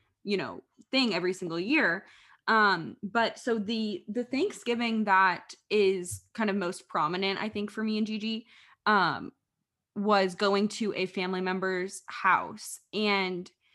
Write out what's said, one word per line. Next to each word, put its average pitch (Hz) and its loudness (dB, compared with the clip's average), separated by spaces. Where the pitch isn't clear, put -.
you 196 0
know, 107 -8
thing 254 2
every 180 0
single 170 -6
year. 202 0
Um, 202 2
but 220 -2
so 233 -2
the, 214 -4
the 233 -4
Thanksgiving 240 -2
that 190 4
is 190 2
kind 220 -2
of 196 0
most 185 -4
prominent, 180 0
I 214 -4
think, 208 -6
for 220 -6
me 214 0
and 220 0
Gigi, 220 -6
um, 175 2
was 196 4
going 202 2
to 208 -4
a 185 -2
family 185 -4
member's 185 -4
house. - 0
And 190 -2